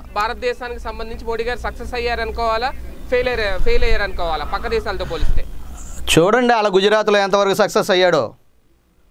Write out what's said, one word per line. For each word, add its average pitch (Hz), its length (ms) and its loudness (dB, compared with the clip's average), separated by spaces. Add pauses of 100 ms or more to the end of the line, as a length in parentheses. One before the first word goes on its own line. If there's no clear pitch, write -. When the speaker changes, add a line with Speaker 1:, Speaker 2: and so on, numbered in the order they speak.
(160)
Speaker 1:
భారతదేశానికి 240 640 -6
సంబంధించి 226 460 -10
మోడీ 226 180 -6
గారు 240 160 -6
సక్సెస్ 226 340 -8
అయ్యారనుకోవాలా, 233 760 -4 (400)
ఫెయిల్ 247 200 0
అయ్యారు, 208 340 0
ఫెయిల్ 240 200 6
అయ్యారనుకోవాలా 185 720 0
పక్క 196 140 -6
దేశాలతో 220 380 -4
పోలిస్తే? - 400 4 (680)
Speaker 2:
చూడండి, 233 400 4
అలా 208 160 2
గుజరాత్లో 202 500 2
ఎంతవరకు 196 340 2
సక్సెస్ 190 420 0
అయ్యాడో, 175 280 4 (880)